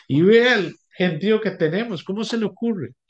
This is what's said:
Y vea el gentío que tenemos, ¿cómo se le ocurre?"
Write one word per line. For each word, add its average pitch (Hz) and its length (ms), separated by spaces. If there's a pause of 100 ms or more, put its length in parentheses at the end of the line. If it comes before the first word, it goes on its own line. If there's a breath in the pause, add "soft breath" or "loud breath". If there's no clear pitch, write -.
Y 143 140
vea 233 340
el 165 180 (220)
gentío 185 440
que 190 120
tenemos, 180 520
¿cómo 208 200
se 226 140
le 214 80
ocurre?" 202 480 (160)